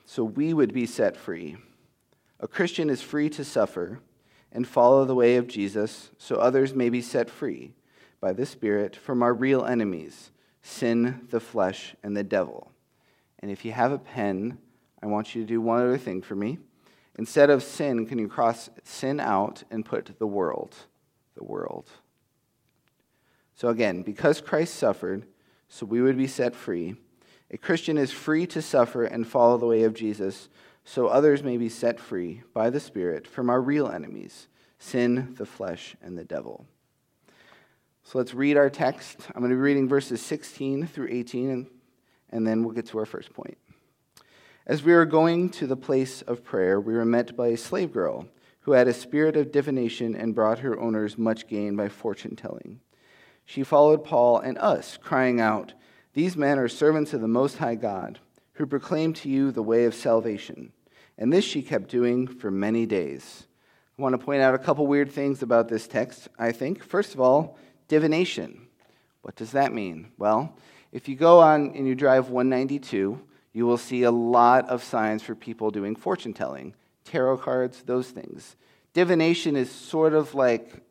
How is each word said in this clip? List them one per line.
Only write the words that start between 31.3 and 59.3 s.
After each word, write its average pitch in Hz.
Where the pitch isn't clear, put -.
may 127
be 117
set 117
free 90
by 113
the 135
Spirit 87
from 123
our 123
real 143
enemies, -
sin, 123
the 107
flesh, -
and 90
the 82
devil. 58
So -
let's 127
read 139
our 143
text. 139
I'm -
gonna 123
be 127
reading 139
verses 135
sixteen 139
through 147
eighteen, 123
and, 131
and 113
then 110
we'll 113
get 117
to 110
our 107
first -
point. -
"As 151
we 165
were 170
going 165
to 151
the 131
place 131
of 120
prayer, 95
we 110
were 117
met 120
by 120
a 117
slave 175
girl 76
who 147
had 127
a 120
spirit 151
of 143
divination 127
and 110
brought 113
her 123
owners 110
much 110
gain 104
by 104
fortune-telling. -
She -
followed 151
Paul 120
and 127
us, -
crying 127
out, 107
'These 170
men 143
are 123
servants 151
of 131
the 110
Most 127
High 117
God, 101
who 147
proclaim 151
to 147
you 135